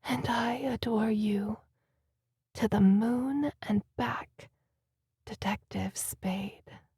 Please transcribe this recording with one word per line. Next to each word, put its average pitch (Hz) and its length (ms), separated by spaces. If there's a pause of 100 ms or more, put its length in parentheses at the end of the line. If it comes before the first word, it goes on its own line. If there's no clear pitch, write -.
And 247 240
I 233 260
adore 233 560
you 214 480 (960)
to - 140
the 208 120
moon 247 720 (100)
and 208 200 (140)
back, - 540 (760)
Detective 196 720
Spade. - 840 (180)